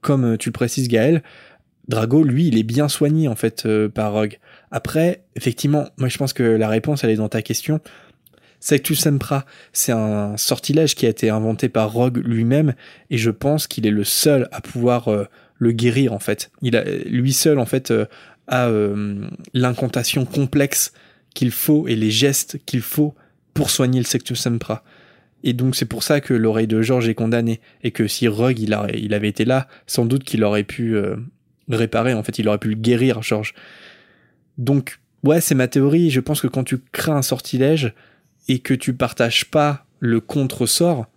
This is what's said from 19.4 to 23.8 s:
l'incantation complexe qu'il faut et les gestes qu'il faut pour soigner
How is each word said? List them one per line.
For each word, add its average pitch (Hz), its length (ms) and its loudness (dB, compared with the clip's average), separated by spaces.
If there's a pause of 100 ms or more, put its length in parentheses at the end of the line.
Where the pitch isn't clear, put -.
l'incantation 123 720 -2
complexe 139 680 0 (440)
qu'il 120 160 0
faut 151 360 0
et 120 80 0
les 110 140 2
gestes 139 560 0
qu'il 123 160 -4
faut 151 320 -2 (400)
pour - 160 0
soigner 127 300 2